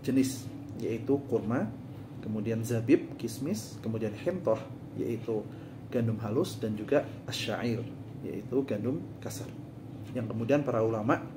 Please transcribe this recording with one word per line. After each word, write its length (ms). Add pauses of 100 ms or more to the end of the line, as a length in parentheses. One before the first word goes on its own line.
jenis, 400 (320)
yaitu 480
kurma, 400 (560)
kemudian 400
zabib, 560
kismis, 640
kemudian 320
hintoh, 480 (320)
yaitu 480 (480)
gandum 320
halus, 320
dan 240
juga 240 (240)
asyair, 560 (400)
yaitu 400
gandum 400 (160)
kasar. 320 (640)
Yang 160
kemudian 320
para 160
ulama 400 (180)